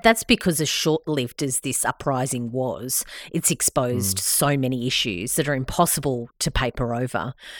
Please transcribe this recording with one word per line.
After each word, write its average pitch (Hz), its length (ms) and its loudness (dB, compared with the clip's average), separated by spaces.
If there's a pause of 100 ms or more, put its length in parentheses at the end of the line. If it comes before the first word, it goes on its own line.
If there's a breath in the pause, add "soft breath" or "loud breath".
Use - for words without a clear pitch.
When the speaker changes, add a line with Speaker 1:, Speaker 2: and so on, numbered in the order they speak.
Speaker 1:
that's 226 220 6
because 175 360 2
as 151 80 0
short-lived 151 760 0
as 135 180 -2
this - 240 -2
uprising 127 680 -2
was, 127 520 -2 (280 loud breath)
it's - 180 2
exposed 120 680 0
Speaker 2:
Mm. - 40 -4
Speaker 1:
so 143 340 2
many 127 300 0
issues 110 500 -2
that 147 120 0
are 147 60 2
impossible 131 840 0
to - 120 0
paper 120 440 0
over. 123 400 -2 (260 loud breath)